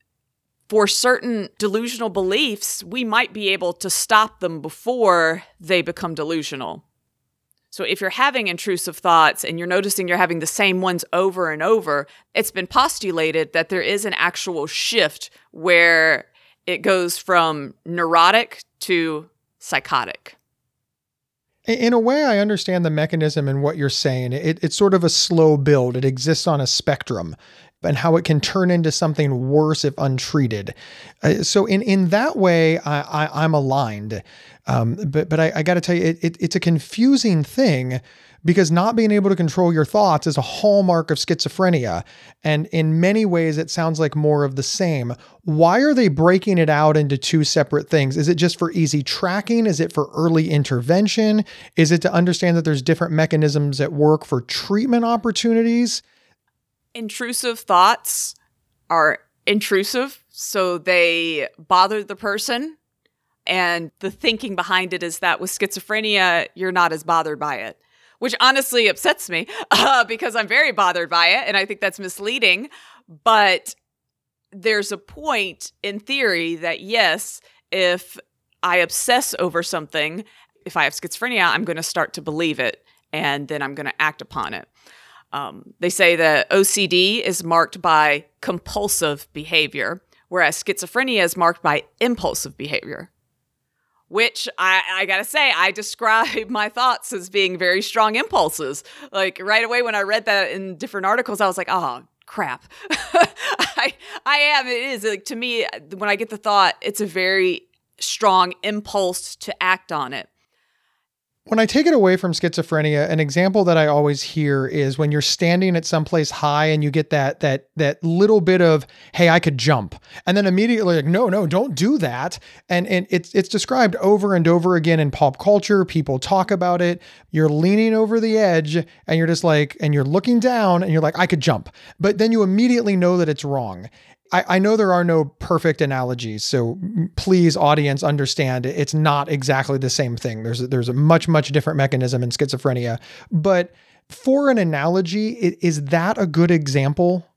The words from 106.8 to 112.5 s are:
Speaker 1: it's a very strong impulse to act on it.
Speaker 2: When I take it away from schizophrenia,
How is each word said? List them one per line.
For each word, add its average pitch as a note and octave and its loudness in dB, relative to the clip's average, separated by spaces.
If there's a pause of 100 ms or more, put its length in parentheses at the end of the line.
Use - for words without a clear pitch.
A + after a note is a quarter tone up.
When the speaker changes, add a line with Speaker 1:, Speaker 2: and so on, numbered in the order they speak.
Speaker 1:
it's G3+ -6
a G#3 -4
very F#3 0 (360)
strong F#3 0
impulse G3+ -4
to - -10
act F#3 -2
on C#3+ -6
it. A2+ -10 (1200)
Speaker 2:
When A3 0
I A3+ 4
take C#4 2
it E4+ 4
away F#3+ 4
from F3+ -2
schizophrenia, D#3 0